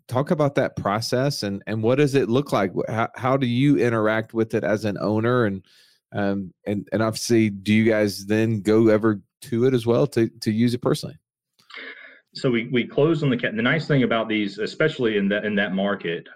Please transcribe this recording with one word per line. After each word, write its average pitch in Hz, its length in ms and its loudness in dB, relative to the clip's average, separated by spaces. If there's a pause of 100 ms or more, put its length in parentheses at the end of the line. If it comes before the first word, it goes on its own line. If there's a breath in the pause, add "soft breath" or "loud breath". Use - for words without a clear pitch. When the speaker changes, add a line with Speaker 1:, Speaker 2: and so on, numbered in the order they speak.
Speaker 1:
Talk 131 220 -2
about 151 240 0
that - 220 0
process 123 680 -2
and, 101 240 -6
and 110 160 -6
what 117 140 2
does 139 180 2
it 120 140 2
look 131 240 0
like? 101 200 0
Wh-, - 180 -6
how, 110 260 -2
how 131 200 0
do 135 100 0
you 131 320 2
interact 110 540 0
with 113 220 -2
it 107 100 0
as 101 200 0
an 101 160 -2
owner? 110 460 0
And, 98 180 -4 (500 soft breath)
um, 98 400 -4 (120)
and, 101 260 -4
and 104 100 0
obviously, 110 480 2
do 98 240 -2
you 110 160 4
guys 101 360 0
then 110 340 0
go 110 280 6
ever 107 320 4 (220)
to 117 240 0
it 131 80 2
as 117 120 0
well 123 220 2
to, 117 200 0 (120)
to 110 120 -2
use 113 200 2
it 123 100 -6
personally? - 340 -4 (1160 loud breath)
Speaker 2:
So - 160 -2
we, 117 180 -2
we 120 180 -2
closed 151 380 0
on 139 60 2
the 120 60 0
ca-, 120 140 -2
the 110 120 -4
nice 151 260 0
thing 139 140 4
about 113 260 0
these, 104 300 -2
especially 113 580 -2
in 98 140 2
that, 104 140 -2
in 104 120 -2
that 98 180 -2
market, 95 600 -4